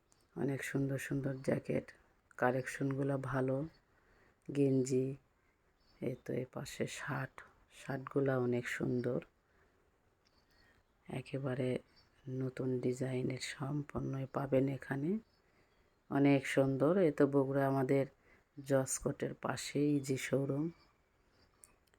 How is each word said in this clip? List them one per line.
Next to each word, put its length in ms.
অনেক 240
সুন্দর 360
সুন্দর 280
জ্যাকেট, 400
কালেকশনগুলো 760
ভালো। 260
গেঞ্জি, 580
এই 140
তো 60
এ 20
পাশে 300
শার্ট, 360
শার্টগুলা 560
অনেক 180
সুন্দর, 440
একেবারে 600
নতুন 260
ডিজাইনের 600
সম্পন্নই 720
পাবেন 280
এখানে। 340
অনেক 300
সুন্দর। 380
এই 120
তো 140
বগুড়া 300
আমাদের 320
জজ 360
কোর্টের 300
পাশেই 480
যে 100
শোরুম, 400